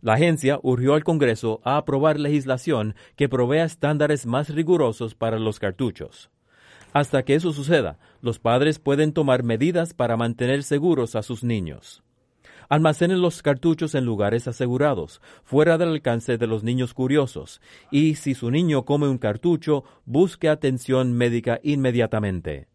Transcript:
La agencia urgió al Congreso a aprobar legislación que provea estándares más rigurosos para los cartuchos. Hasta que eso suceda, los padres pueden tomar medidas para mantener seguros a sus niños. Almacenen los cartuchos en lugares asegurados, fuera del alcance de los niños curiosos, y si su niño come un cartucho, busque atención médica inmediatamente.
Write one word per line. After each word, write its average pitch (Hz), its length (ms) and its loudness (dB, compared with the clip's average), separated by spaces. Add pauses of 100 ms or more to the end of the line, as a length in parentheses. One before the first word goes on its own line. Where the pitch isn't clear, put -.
La 110 140 2
agencia 147 480 2
urgió 127 320 2
al 151 80 0
Congreso 120 600 0
a 131 140 0
aprobar 147 420 0
legislación 131 760 -2 (200)
que 139 140 0
provea 131 340 2
estándares 151 640 0
más 131 240 -2
rigurosos 147 640 0
para 113 240 -2
los 110 220 -2
cartuchos. 98 720 -6 (600)
Hasta 143 320 0
que 139 120 2
eso 165 180 0
suceda, 139 460 0 (200)
los 120 200 -6
padres 143 400 2
pueden 151 340 0
tomar 135 300 2
medidas 131 500 0
para 117 240 0
mantener 123 460 -2
seguros 143 520 0
a 110 60 -2
sus 117 220 -10
niños. 98 600 -6 (680)
Almacenen 160 520 2
los 175 220 0
cartuchos 156 520 0
en 131 80 0
lugares 110 420 0
asegurados, 123 760 -2 (240)
fuera 156 320 4
del 170 100 0
alcance 123 500 -2
de 117 100 -2
los 110 180 -4
niños 123 280 -2
curiosos, 131 680 -2 (300)
y 151 240 4
si 139 180 -4
su 120 180 -4
niño 151 320 2
come 147 240 0
un 131 120 -2
cartucho, 151 680 -2 (180)
busque 160 460 0
atención 131 640 0
médica 120 500 0
inmediatamente. 110 1120 -2